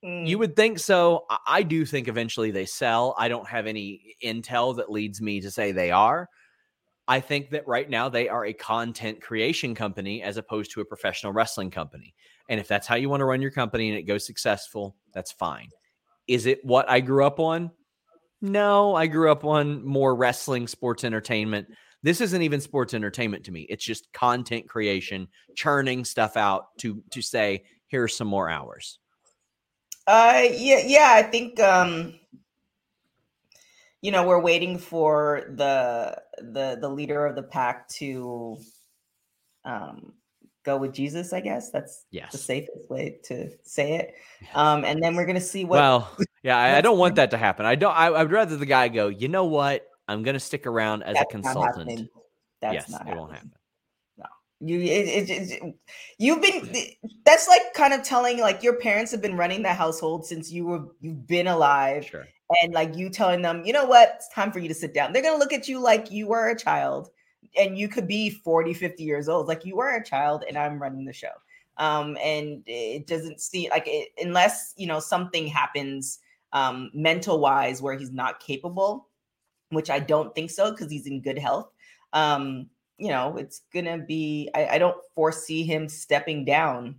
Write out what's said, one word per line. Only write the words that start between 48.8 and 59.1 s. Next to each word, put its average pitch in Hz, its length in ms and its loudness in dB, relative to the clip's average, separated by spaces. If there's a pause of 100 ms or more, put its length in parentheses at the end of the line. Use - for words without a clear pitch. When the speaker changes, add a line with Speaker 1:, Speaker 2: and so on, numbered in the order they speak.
Speaker 2:
go, 110 180 2
"You 104 200 -4
know 185 180 0
what? 143 400 0 (220)
I'm 107 160 -4
gonna 135 160 -2
stick - 280 -8
around 110 360 0
as - 80 -8
a 123 80 2
Speaker 1:
That's - 140 0
not 101 100 -8
Speaker 2:
consultant." 95 460 -2
Speaker 1:
happening. 76 200 -12 (520)
That's 107 120 -4
Speaker 2:
Yes, - 160 -8
Speaker 1:
not - 180 -14
Speaker 2:
it - 80 -8
won't 78 180 -14
Speaker 1:
happening. - 180 -20
Speaker 2:
happen. - 0 - (1080)
Speaker 1:
No. 156 60 -10
You, 175 120 -2
it, 180 500 0
it, 185 220 -6
it, - 240 -12 (420)
you've 302 240 2
been, 349 320 0 (520)
that's 320 240 10
like - 240 8
kind 277 200 4
of 254 100 -2
telling, 247 360 2
like, 208 240 2
your 240 140 2
parents 226 340 0